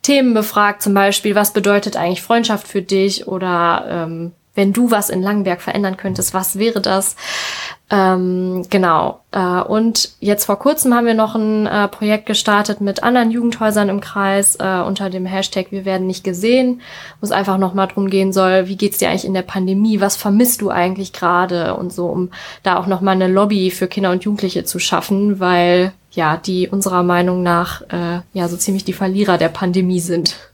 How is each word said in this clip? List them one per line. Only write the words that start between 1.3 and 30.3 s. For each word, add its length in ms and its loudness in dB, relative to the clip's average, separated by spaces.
was 200 2
bedeutet 440 2
eigentlich 240 -2
Freundschaft 460 0
für 160 -4
dich? 440 0
Oder, 640 0
ähm, 420 -6
wenn 200 2
du 180 2
was 180 2
in 120 -2
Langenberg 400 0
verändern 360 -4
könntest, 360 -4
was 240 -4
wäre 220 0
das? 380 0
Ähm, 760 2
genau. 500 2
Äh, 300 0
und 600 0
jetzt 240 0
vor 120 0
kurzem 380 2
haben 100 2
wir 80 2
noch 220 0
ein, 320 0
äh, 220 0
Projekt 360 -2
gestartet 560 0
mit 220 -4
anderen 280 4
Jugendhäusern 580 0
im 100 0
Kreis, 600 0
äh, 220 0
unter 280 -4
dem 160 -6
Hashtag 460 -4
Wir 140 -8
werden 220 -2
nicht 160 -6
gesehen, 580 2
wo 60 -6
es 60 -4
einfach 260 0
nochmal 320 0
drum 200 -2
gehen 240 2
soll, 360 2
wie 80 -6
geht's 200 -2
dir 120 0
eigentlich 160 -2
in 100 -4
der 80 0
Pandemie? 580 0
Was 140 0
vermisst 460 2
du 80 -2
eigentlich 440 -2
gerade? 640 0
Und 180 -6
so, 140 -4
um 240 -4
da 140 2
auch 100 -2
nochmal 280 2
eine 120 2
Lobby 440 2
für 160 -2
Kinder 240 -2
und 120 -2
Jugendliche 400 -2
zu 160 -6
schaffen, 640 0
weil, 500 4
ja, 260 0
die 320 -2
unserer 340 0
Meinung 400 2
nach, 460 0
äh, 320 -4
ja, 140 -2
so 100 -6
ziemlich 280 -2
die 80 -4
Verlierer 440 0
der 120 2
Pandemie 500 0
sind. 380 -2